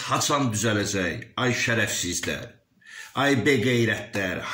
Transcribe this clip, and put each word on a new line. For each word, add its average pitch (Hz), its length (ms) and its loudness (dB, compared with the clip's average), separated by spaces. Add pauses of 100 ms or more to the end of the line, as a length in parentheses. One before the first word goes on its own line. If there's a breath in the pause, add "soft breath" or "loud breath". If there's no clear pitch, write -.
haçan 139 420 2
düzələcək? 101 880 -2
Ay 123 180 0
şərəfsizlər, 90 960 -2 (680 loud breath)
ay 139 220 4 (100)
beqeyrətlər, 113 960 2 (140)